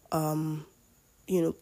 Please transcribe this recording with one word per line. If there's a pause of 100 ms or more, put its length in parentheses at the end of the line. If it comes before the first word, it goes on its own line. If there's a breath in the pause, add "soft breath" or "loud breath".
(120)
um, (600)
you
know,